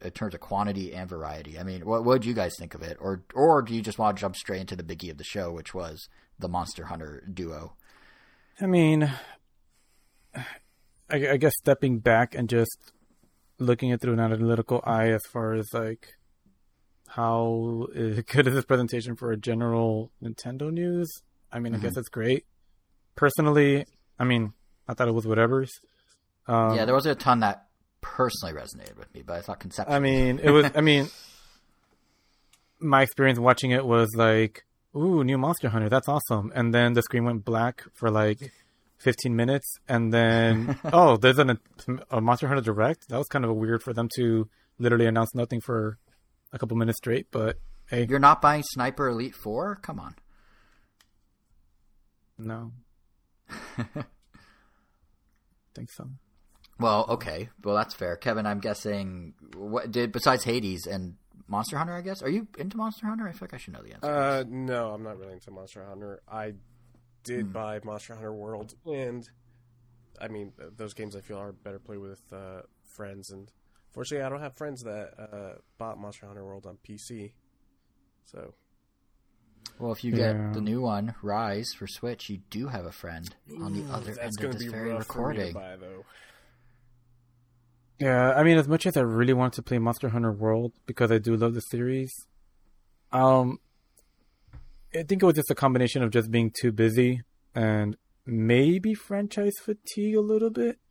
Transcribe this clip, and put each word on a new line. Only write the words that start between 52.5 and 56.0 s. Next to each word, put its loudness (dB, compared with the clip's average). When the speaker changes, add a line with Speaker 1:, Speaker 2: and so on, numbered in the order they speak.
Speaker 1:
<laughs> -20
Speaker 2:
Think -14
so. -16